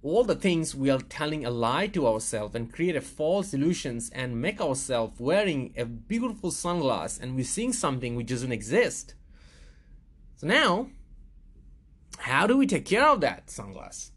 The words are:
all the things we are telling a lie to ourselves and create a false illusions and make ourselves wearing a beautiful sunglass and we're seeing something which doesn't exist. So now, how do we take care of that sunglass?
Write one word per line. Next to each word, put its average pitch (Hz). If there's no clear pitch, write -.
all 175
the 202
things 165
we 135
are 131
telling 151
a 120
lie 123
to 175
ourselves 110
and 117
create 175
a 135
false 185
illusions 135
and 127
make 190
ourselves 131
wearing 151
a 120
beautiful 196
sunglass 135
and 127
we're 131
seeing 233
something 127
which 120
doesn't 123
exist. 123
So 143
now, 240
how 139
do 254
we 269
take 180
care 254
of 254
that 110
sunglass? -